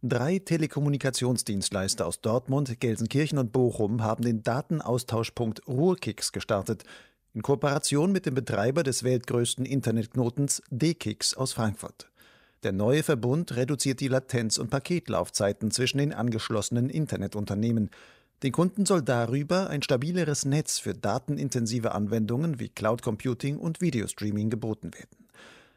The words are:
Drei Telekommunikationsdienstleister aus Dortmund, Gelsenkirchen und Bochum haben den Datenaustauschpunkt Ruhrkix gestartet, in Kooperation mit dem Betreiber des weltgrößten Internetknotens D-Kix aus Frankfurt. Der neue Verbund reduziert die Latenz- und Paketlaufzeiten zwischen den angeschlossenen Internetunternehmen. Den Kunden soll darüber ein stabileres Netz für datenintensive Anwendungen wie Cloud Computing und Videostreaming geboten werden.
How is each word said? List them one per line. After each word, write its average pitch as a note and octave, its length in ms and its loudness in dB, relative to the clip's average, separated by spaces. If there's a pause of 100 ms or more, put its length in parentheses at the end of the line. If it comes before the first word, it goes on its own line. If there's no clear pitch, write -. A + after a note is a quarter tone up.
Drei C3 380 2
Telekommunikationsdienstleister B2+ 1700 0
aus E2+ 140 -4
Dortmund, B2+ 640 0
Gelsenkirchen B2+ 560 0
und A#2+ 160 0
Bochum A#2 480 2
haben A2+ 220 0
den A2+ 200 0
Datenaustauschpunkt A#2+ 1200 -2
Ruhrkix C#3 640 0
gestartet, G#2+ 500 -2 (500)
in A2 100 -6
Kooperation C#3+ 680 2
mit F#3+ 140 0
dem D3 80 0
Betreiber B2 480 0
des C3 220 -2
weltgrößten A#2+ 600 0
Internetknotens B2 1040 0
D-Kix C#3 640 -2
aus C3 180 -2
Frankfurt. - 560 -4 (540)
Der G2 80 0
neue A2+ 320 4
Verbund C3+ 520 0
reduziert C3 440 0
die C#3 80 -2
Latenz- B2 500 0
und - 140 -2
Paketlaufzeiten G#2+ 960 0
zwischen B2+ 300 0
den C#3+ 120 2
angeschlossenen A2+ 800 0
Internetunternehmen. G#2 1000 0 (500)
Den C3+ 100 0
Kunden F3+ 360 2
soll F3 160 4
darüber C#3 680 0
ein C#3+ 140 -2
stabileres D3 600 0
Netz C#3+ 360 0
für G2+ 140 -4
datenintensive A#2+ 1000 -2
Anwendungen A#2 680 0
wie A2+ 100 -6
Cloud A2 340 0
Computing C3 540 -2
und E3 220 -4
Videostreaming G#2 680 0
geboten G#2+ 440 -4
werden. - 340 -20 (480)